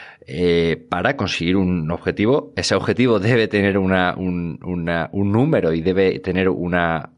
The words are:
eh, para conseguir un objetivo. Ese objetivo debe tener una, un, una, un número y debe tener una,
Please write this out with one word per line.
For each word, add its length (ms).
eh, 640
para 260
conseguir 400
un 340
objetivo. 680
Ese 180
objetivo 440
debe 280
tener 300
una, 400
un, 440
una, 520
un 180
número 420
y 80
debe 380
tener 300
una, 680